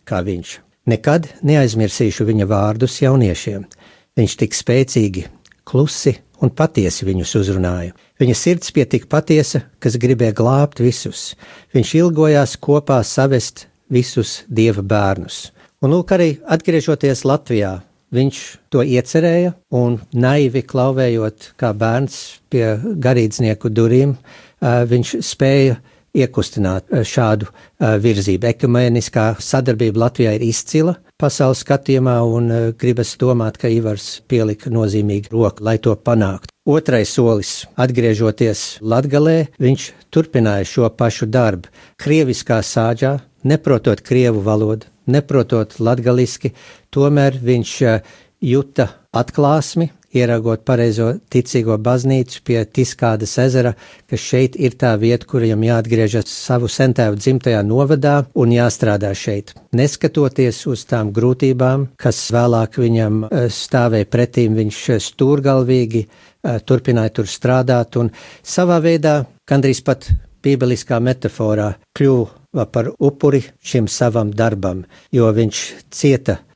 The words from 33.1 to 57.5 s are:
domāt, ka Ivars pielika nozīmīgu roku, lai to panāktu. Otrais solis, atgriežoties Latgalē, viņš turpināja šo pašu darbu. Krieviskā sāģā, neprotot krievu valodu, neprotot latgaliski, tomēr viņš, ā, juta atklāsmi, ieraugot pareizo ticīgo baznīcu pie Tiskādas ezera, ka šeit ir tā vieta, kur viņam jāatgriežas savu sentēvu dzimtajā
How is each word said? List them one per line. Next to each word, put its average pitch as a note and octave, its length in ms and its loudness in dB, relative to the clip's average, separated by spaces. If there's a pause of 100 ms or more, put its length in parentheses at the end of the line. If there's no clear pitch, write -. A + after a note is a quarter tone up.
domāt, A#2+ 460 -2
ka B2 80 0
Ivars A2+ 580 -4
pielika A2+ 460 -2
nozīmīgu G#2 580 -2
roku, A2+ 320 0
lai A2 140 0
to A2+ 180 0
panāktu. G2+ 540 -2 (160)
Otrais C#3+ 480 0
solis, A2+ 540 0 (100)
atgriežoties A#2 1040 0
Latgalē, C#3+ 640 2 (140)
viņš C3 300 0 (180)
turpināja A2 560 0
šo A#2 240 0
pašu A2+ 400 -2
darbu. A2 400 0 (320)
Krieviskā C3 640 0
sāģā, B2 540 -2 (260)
neprotot C3 560 2
krievu A#2+ 400 2
valodu, G#2+ 480 -2 (200)
neprotot B2 680 0
latgaliski, B2 720 0 (420)
tomēr C#3+ 440 2
viņš, A#2+ 340 0 (140)
ā, A2+ 80 4 (480)
juta C#3 440 0 (240)
atklāsmi, D3 800 0 (240)
ieraugot A#2 520 0
pareizo A#2 460 0 (180)
ticīgo A#2+ 480 0
baznīcu B2+ 680 0
pie A#2 200 0
Tiskādas A2+ 720 -2
ezera, B2 380 2 (340)
ka A2+ 80 -4
šeit C3 400 0
ir C3 200 0
tā A#2+ 200 2
vieta, A#2 320 0
kur A#2+ 160 -2
viņam A2 200 0
jāatgriežas A2+ 640 0
savu A#2+ 400 -2
sentēvu A#2 480 0
dzimtajā B2 480 0